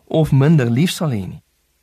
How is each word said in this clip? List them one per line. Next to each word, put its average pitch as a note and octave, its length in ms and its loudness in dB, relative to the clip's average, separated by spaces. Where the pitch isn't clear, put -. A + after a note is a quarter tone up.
of D#3 280 0
minder C3+ 360 4
lief C#3 280 0
sal D3+ 160 -4
hê G2+ 140 -4
nie. - 140 -16